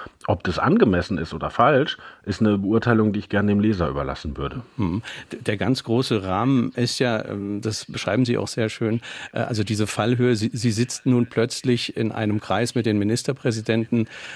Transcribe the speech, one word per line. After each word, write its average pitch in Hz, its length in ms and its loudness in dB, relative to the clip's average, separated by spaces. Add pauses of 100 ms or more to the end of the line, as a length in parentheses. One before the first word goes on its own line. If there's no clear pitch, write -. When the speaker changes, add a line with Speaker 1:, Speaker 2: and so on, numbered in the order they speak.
(260)
Speaker 1:
Ob - 160 0
das 87 160 -2
angemessen 101 600 4
ist 82 160 -6
oder 76 160 -6
falsch, 139 480 4 (260)
ist - 160 -4
eine 104 160 4
Beurteilung, 107 560 4
die 104 60 -2
ich 104 100 -8
gerne 101 200 2
dem 101 120 4
Leser 101 280 2
überlassen 69 500 -4
würde. 71 240 -6 (140)
Speaker 2:
Hm. 95 260 -2 (280)
D-, - 60 -10
der 104 220 -4
ganz 104 260 0
große 117 400 0
Rahmen 117 500 0
ist 120 240 -2
ja, 117 280 0
ähm, 101 340 -6
das 110 240 -4
beschreiben 120 400 0
Sie 117 140 0
auch 101 100 -4
sehr 110 220 -2
schön, 117 320 -2 (320)
äh, 117 60 -2
also 110 240 -2
diese 104 220 0
Fallhöhe, 123 480 2
sie, 104 180 0
sie 120 180 0
sitzt 110 340 -2
nun 123 220 4
plötzlich 123 680 -2
in 113 160 -2
einem 107 300 -2
Kreis 110 340 -2
mit 117 120 0
den 104 120 2
Ministerpräsidenten 113 1120 0 (280)